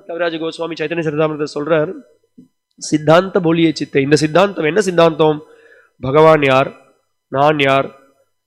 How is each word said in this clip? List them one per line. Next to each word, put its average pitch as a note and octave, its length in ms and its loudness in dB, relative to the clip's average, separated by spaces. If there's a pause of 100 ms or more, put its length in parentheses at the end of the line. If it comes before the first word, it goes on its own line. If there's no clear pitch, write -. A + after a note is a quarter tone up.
கவிராஜ E3+ 300 -4
கோஸ்வாமி E3 420 -8
சைத்தன்ய D#3+ 240 -4
சரிதாமிரதத்தை D3+ 420 -2 (100)
சொல்றார், D#3 380 -2 (840)
"சித்தாந்த E3 640 0
போலியே E3 340 0
சித்தே." - 240 -8
இந்த C#3 180 2
சித்தாந்தம் D#3+ 500 0
என்ன E3+ 160 0
சித்தாந்தம்? D#3+ 600 0 (560)
பகவான் D#3 420 4
யார், C3+ 300 2 (560)
நான் D3 320 0
யார், C3+ 360 0 (520)